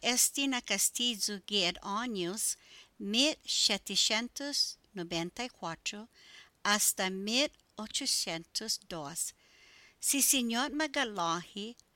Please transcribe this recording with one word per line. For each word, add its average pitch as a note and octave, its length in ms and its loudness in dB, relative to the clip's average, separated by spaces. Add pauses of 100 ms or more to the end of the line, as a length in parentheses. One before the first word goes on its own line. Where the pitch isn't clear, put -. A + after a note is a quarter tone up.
esti B3 440 2
na B3+ 120 0
Kastizo G#3 880 0
gied F3+ 340 2
años G3+ 760 -2 (420)
mil A#3 360 2 (120)
setecientos - 1300 0 (180)
noventa E3+ 520 -4
y A#3 120 -10
cuatro G#3 520 -8 (560)
hasta G3+ 440 4
mil G#3+ 380 2 (300)
ochocientos - 1000 -2 (100)
dos. D#3+ 420 -6 (680)
Si - 180 2
Señor B3 520 2
Magalahi A3 1080 -2 (180)